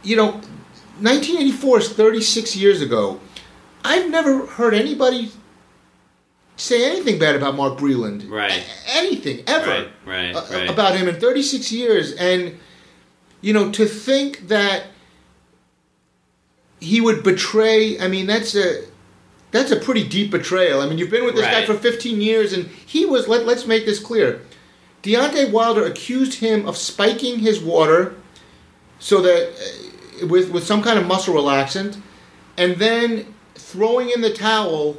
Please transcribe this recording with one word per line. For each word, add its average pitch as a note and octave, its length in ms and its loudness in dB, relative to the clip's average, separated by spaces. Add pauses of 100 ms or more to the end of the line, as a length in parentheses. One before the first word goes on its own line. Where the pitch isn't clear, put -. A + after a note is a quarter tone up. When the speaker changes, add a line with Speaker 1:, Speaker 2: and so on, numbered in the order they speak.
Speaker 1:
you G3 140 0
know, G#3+ 240 2 (600)
nineteen D4 380 2
eighty-four C4 400 4
is A3+ 120 0
thirty-six A3 640 2
years F#3+ 280 4
ago. G#2 360 0 (680)
I've F4 260 2
never D4 340 2
heard A3+ 300 0
anybody B3+ 560 0 (1300)
say A#3+ 320 0
anything D4 300 -2
bad D3+ 160 4
about C#3 220 -2
Mark C3+ 220 -2
Breland. A2 520 -2
Speaker 2:
Right. G#2 220 -2
Speaker 1:
A-, F#2 460 -6
anything, A3+ 480 -4
ever. - 240 0
Speaker 2:
Right, F2+ 180 -4 (180)
right, F2+ 300 -6
Speaker 1:
a-, - 220 -10
Speaker 2:
right. - 120 -4
Speaker 1:
about F#3+ 280 2
him F3+ 100 0
in E3 100 -4
thirty-six B3+ 540 0
years. A3 400 0
And, F3+ 460 -2 (800)
you G#3 140 0
know, G#3 180 2
to A3 140 2
think C4+ 600 -2
that G3+ 360 0 (2000)
he G3 200 2
would A3+ 220 2
betray, A3 760 2
I F#3 100 -2
mean, F#3+ 180 -2
that's G#3+ 280 -2
a, F3+ 300 0 (680)
that's C4 200 0
a A3+ 60 4
pretty A3 300 -2
deep G3+ 240 -2
betrayal. F3 500 0
I C#3+ 80 -2
mean, D#3+ 100 -4
you've F3+ 120 -4
been A#3+ 140 0
with A#3 120 -2
this A3 100 2
guy A3 120 2
Speaker 2:
Right. G#3+ 80 0
Speaker 1:
for G#3+ 80 0
fifteen A#3 460 -2
years, G#3+ 320 0
and F3+ 140 -4
he - 400 -2
was, B3+ 220 0
let, A#3 180 2
let's B3 200 0
make A3 200 0
this G#3 140 -2
clear. G3+ 400 0 (600)
Deontay C4 500 2
Wilder A3+ 320 2
accused B3+ 560 -4
him A3 260 0
of E3 100 -6
spiking A3+ 640 -2
his G#3+ 200 2
water D#3+ 540 2 (840)
so G3 240 2
that, E3+ 300 4 (720)
uh, F3 40 -4
with, F3+ 240 4
with E3+ 140 -4
some G#3 180 2
kind A3+ 160 2
of F3 80 0
muscle F#3 280 0
relaxant, C#3+ 680 0 (560)
and F3+ 200 0
then A3+ 580 0 (200)
throwing A#3 560 -2
in A#3+ 120 -2
the G#3+ 100 0
towel F3 680 -2